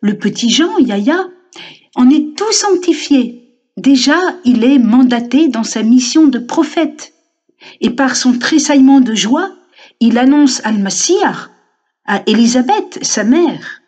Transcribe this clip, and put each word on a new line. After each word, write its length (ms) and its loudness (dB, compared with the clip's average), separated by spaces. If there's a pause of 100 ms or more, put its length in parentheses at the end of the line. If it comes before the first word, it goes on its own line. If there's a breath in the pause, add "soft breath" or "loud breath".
Le 180 -2
petit 320 -4
Jean, 280 0
Yahya, 500 0 (680 loud breath)
en 160 4
est 260 0
tout 140 -4
sanctifié. 1080 -2 (180)
Déjà, 420 2 (260)
il 200 2
est 140 4
mandaté 720 2
dans 160 -4
sa 180 -6
mission 440 2
de 120 0
prophète. 720 -4 (680 loud breath)
Et 100 -2
par 260 -2
son 220 0
tressaillement 640 2
de 140 0
joie, 400 -2 (460 soft breath)
il 180 2
annonce 460 2
Al-Masih 560 -2 (880)
à 200 -4
Élisabeth, 760 0
sa 220 -4
mère. 640 -2